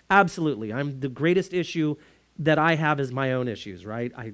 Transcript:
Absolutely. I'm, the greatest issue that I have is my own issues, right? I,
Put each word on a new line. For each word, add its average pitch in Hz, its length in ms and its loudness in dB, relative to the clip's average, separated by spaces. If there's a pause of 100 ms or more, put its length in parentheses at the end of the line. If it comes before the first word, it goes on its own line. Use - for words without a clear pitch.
(100)
Absolutely. 156 640 2
I'm, 139 260 -4
the 135 100 -2
greatest 175 460 0
issue 160 400 -2 (420)
that 156 220 4
I 160 160 4
have 151 240 2
is 135 140 -4
my 131 220 -2
own 127 120 -2
issues, 95 400 -10
right? 117 300 -6
I, 113 180 -12